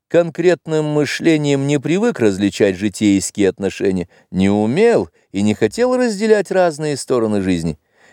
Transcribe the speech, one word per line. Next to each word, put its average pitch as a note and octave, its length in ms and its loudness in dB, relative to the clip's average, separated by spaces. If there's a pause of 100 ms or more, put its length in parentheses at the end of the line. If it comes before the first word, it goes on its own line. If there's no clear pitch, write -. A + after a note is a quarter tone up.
конкретным E3 760 0
мышлением D3 840 0
не D3 120 0
привык F#3+ 420 -2
различать G2+ 560 2
житейские G2 720 0
отношения, F#2+ 600 -2 (220)
не F#2+ 200 2
умел A#2+ 600 0 (220)
и G2 100 -2
не G#2+ 120 0
хотел B3 420 0
разделять G#3+ 540 0
разные D#3 460 0
стороны A2 440 -2
жизни. E2+ 380 -2 (340)